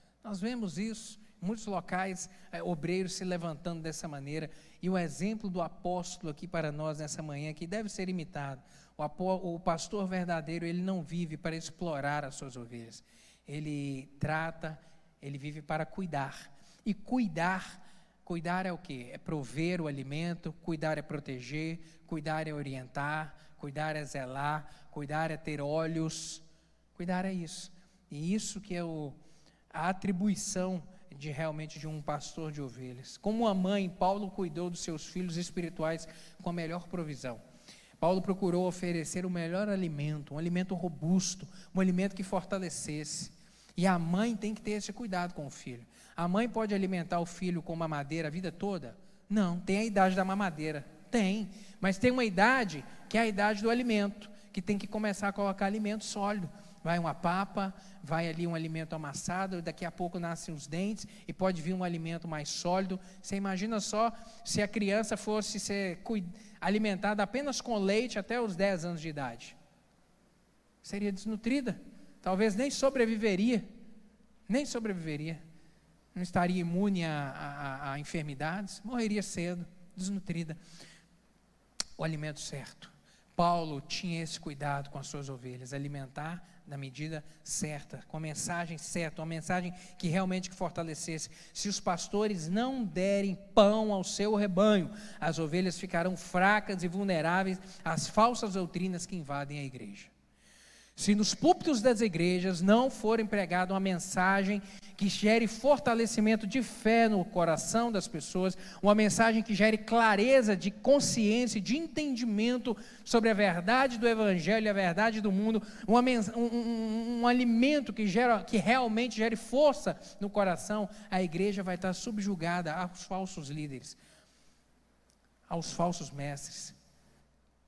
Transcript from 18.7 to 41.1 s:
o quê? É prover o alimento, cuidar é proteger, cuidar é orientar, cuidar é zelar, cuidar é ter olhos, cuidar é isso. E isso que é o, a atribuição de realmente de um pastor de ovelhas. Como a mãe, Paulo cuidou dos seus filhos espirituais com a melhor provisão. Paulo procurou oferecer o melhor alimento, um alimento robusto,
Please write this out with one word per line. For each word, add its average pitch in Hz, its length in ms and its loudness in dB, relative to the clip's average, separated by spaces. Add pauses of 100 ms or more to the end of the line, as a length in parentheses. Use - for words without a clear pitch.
o 165 60 -6
quê? 123 340 -12
É - 60 -14
prover 156 640 -2
o 160 60 -2
alimento, 151 640 -4 (100)
cuidar 156 360 0
é 143 40 -6
proteger, 147 760 -6 (280)
cuidar 156 420 -4
é 151 40 -6
orientar, 143 840 -4 (220)
cuidar 151 400 -4
é 151 80 -4
zelar, 143 840 -6
cuidar 151 400 -2
é 156 60 -4
ter 151 240 -4
olhos, 160 840 -2 (520)
cuidar 180 300 -2
é 190 80 -2
isso. 170 380 -8 (400)
E 160 240 -2
isso 214 260 -4
que 185 140 -8
é 175 80 -2
o, 160 300 -6 (580)
a 165 200 -2
atribuição 190 920 0 (340)
de 143 140 -10
realmente 156 480 -6
de 147 80 -10
um 156 160 -8
pastor 156 480 -6
de 147 100 -8
ovelhas. 127 560 -12
Como 226 300 0
a 220 80 4
mãe, 190 340 2
Paulo 190 420 0
cuidou 175 400 -4
dos 175 100 -8
seus 160 260 -8
filhos 180 300 -4
espirituais 165 720 -4 (340)
com 175 80 -4
a - 20 -4
melhor 175 360 -6
provisão. 135 520 -6 (580)
Paulo 185 220 4
procurou 185 460 2
oferecer 175 580 -2
o 185 60 -2
melhor 175 380 -2
alimento, 151 680 -2
um 143 40 -4
alimento 180 360 0
robusto, 170 720 0 (260)